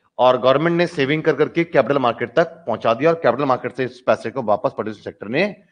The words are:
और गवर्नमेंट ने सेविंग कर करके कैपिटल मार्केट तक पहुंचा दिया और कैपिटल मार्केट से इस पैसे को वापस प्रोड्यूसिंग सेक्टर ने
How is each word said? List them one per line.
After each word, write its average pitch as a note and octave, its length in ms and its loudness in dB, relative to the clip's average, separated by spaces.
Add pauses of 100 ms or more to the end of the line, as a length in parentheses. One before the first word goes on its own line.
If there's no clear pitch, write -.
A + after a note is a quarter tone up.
(160)
और B2+ 200 4
गवर्नमेंट C#3 400 2
ने E3+ 100 2
सेविंग D3 360 -2
कर D3 120 2
करके D3+ 280 0
कैपिटल C#3+ 340 0
मार्केट - 380 -2
तक E3+ 100 4
पहुंचा A#2 480 -2
दिया C#3 160 0
और E3 100 0
कैपिटल B2+ 260 0
मार्केट B2+ 300 -2
से C3 100 -4
इस - 160 -12
पैसे A2+ 300 0
को C3 100 -6
वापस G#2 300 -2
प्रोड्यूसिंग G#2+ 320 -8
सेक्टर G2+ 240 -14
ने E3+ 440 -4